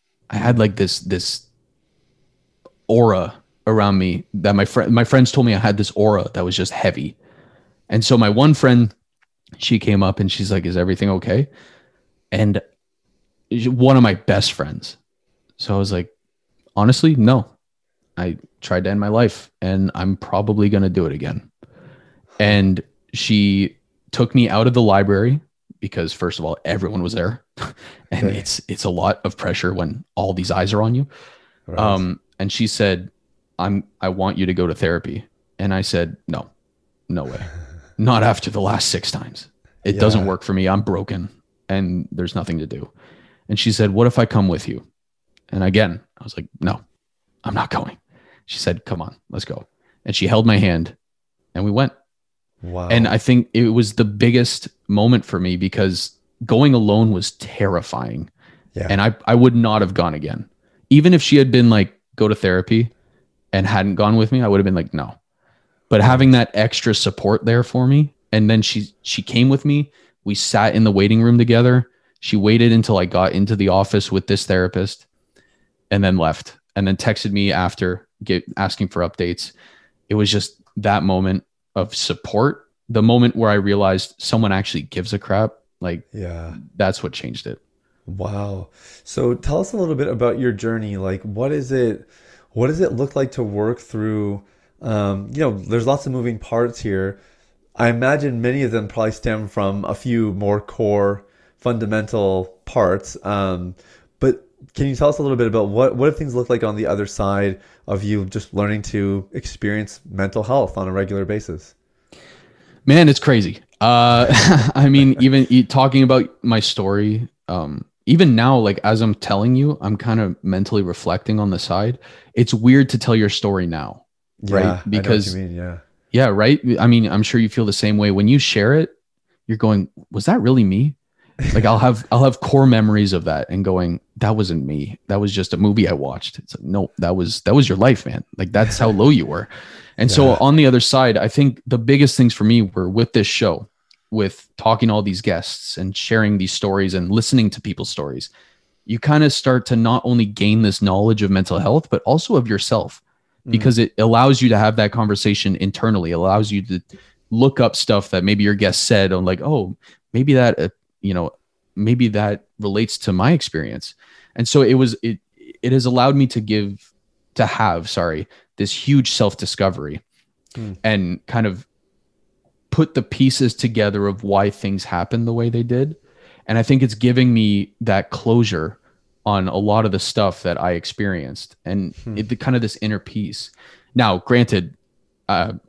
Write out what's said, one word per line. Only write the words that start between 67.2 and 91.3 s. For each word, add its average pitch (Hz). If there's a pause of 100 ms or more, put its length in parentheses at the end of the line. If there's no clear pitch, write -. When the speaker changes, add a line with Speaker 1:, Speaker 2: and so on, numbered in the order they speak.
Speaker 1:
there 117
for 127
me, 143 (160)
and 107
then 110
she, - (160)
she -
came 123
with 139
me. 147 (320)
We 101
sat 107
in 113
the 104
waiting 104
room 120
together. 120 (320)
She -
waited 113
until 113
I 90
got 90
into 101
the 98
office 98
with 95
this 98
therapist 92 (880)
and 98
then 95
left, 80 (180)
and 98
then 98
texted 107
me 101
after, 90 (160)
get, 92 (140)
asking 98
for 87
updates. 87 (580)
It 104
was 104
just - (180)
that 101
moment 95 (320)
of 95
support, - (180)
the 113
moment 120
where 110
I 104
realized 98
someone 110
actually 95
gives 95
a 98
crap. 107 (260)
Like, 87
Speaker 2:
Yeah. 85 (200)
Speaker 1:
that's 95
what 87
changed -
it. - (460)
Speaker 2:
Wow. 98 (340)
So 123
tell 143
us 190
a 233
little 165
bit 139
about 120
your 123
journey. 107
Like, 95
what 110